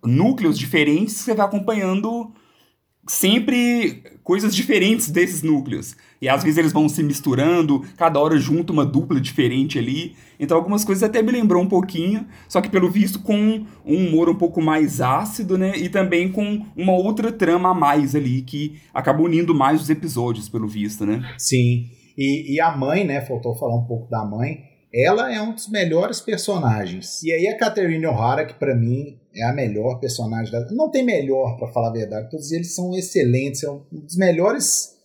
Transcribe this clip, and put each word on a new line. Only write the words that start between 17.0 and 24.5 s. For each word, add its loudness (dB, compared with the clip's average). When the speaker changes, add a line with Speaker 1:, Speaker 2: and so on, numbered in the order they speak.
Speaker 1:
trama 2
a 4
mais 2
ali, 0
que -8
acaba 2
unindo 4
mais 4
os -8
episódios, -2
pelo -4
visto, -4
né? 0
Speaker 2:
Sim. 2
E, -2
e 2
a 2
mãe, 0
né? -2
Faltou -4
falar -2
um 0
pouco -8
da -4
mãe. -6